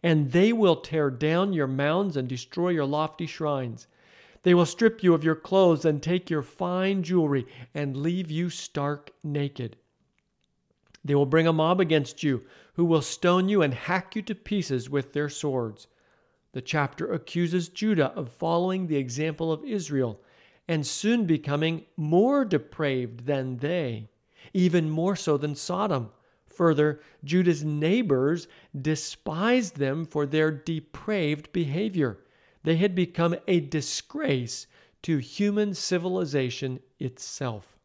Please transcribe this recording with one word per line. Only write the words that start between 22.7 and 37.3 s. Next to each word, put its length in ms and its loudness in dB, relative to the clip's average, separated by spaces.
than 320 -4
they, 520 -4
even 360 4
more 260 0
so 220 0
than 180 -4
Sodom. 540 -2
Further, 540 2
Judah's 400 2
neighbors 840 0
despised 960 -2
them 280 -2
for 200 -2
their 260 2
depraved 1000 -4
behavior. 680 -2
They 120 2
had 180 2
become 420 0
a 140 4
disgrace 1040 -4
to 160 0
human 560 -2
civilization 1080 -2
itself. 840 -8